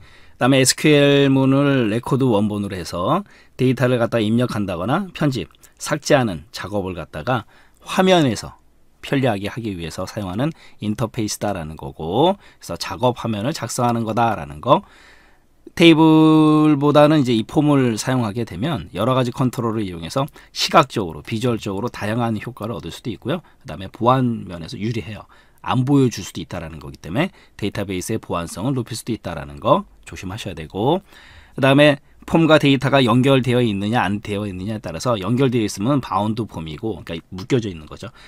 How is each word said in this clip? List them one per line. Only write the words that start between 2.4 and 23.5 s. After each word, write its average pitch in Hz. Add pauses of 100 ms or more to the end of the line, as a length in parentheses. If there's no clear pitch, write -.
해서 92 (340)
데이터를 127
갖다 117
입력한다거나 110
편집, 131 (300)
삭제하는 131
작업을 92
갖다가 82 (360)
화면에서 185 (420)
편리하게 113
하기 101
위해서 82
사용하는 104 (300)
인터페이스다라는 104
거고, 95 (220)
그래서 -
작업 120
화면을 113
작성하는 117
거다라는 104
거. 147 (920)
테이블보다는 156
이제 123
이 110
폼을 139
사용하게 117
되면 104
여러 117
가지 123
컨트롤을 117
이용해서 90 (240)
시각적으로, 95
비주얼적으로 110
다양한 113
효과를 113
얻을 82
수도 -
있고요. 147 (200)